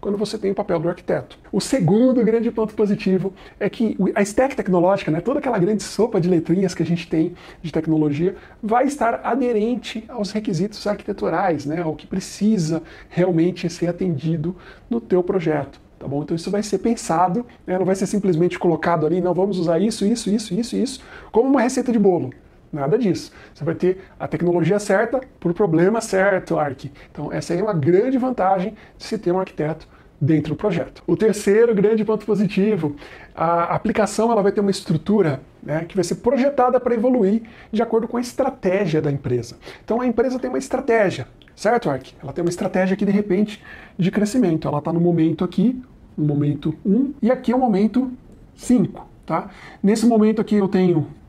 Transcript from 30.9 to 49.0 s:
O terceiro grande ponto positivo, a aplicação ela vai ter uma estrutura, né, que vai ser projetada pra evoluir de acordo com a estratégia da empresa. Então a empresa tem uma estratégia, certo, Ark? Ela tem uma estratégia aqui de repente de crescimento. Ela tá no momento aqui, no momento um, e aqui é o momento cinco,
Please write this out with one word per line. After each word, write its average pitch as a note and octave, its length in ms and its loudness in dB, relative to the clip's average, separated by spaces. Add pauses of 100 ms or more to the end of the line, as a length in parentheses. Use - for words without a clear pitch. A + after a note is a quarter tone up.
O E3+ 80 2
terceiro G#3+ 580 4
grande G#3 300 2
ponto A3 220 -2
positivo, G3 720 0 (360)
a E3+ 400 0
aplicação G#3+ 560 0
ela A3 120 2
vai G3 100 4
ter G#3 80 0
uma G3+ 120 2
estrutura, F3+ 680 0 (220)
né, D#3+ 260 -4
que - 80 -12
vai F3+ 80 0
ser F3 120 -2
projetada B3+ 640 2
pra A#3+ 120 0
evoluir A3+ 500 2 (280)
de A3 100 0
acordo A3+ 280 0
com A#3+ 80 -4
a B3 40 -2
estratégia F#3+ 800 0
da D3 80 0
empresa. B2 460 -4 (300)
Então A3+ 160 -2
a B3+ 40 -2
empresa B3+ 320 0
tem B3+ 120 -6
uma C4+ 100 -2
estratégia, A3+ 720 0 (260)
certo, A3+ 340 0
Ark? C3 220 -6 (100)
Ela C#3+ 120 -12
tem F3 100 -4
uma E3+ 60 2
estratégia F#3+ 460 0
aqui G3+ 100 -2
de G3+ 60 2
repente G3+ 520 0 (340)
de F#3+ 140 0
crescimento. G3+ 560 0
Ela D3 140 -2
tá E3 100 -6
no E3+ 80 0
momento E3+ 460 2
aqui, A3 360 0 (340)
no D3+ 100 -2
momento D3 500 -2 (100)
um, A#3 260 2 (120)
e A3+ 80 2
aqui B3 200 -2
é A#3+ 40 0
o B3+ 40 2
momento B3 520 2 (420)
cinco, - 540 0 (180)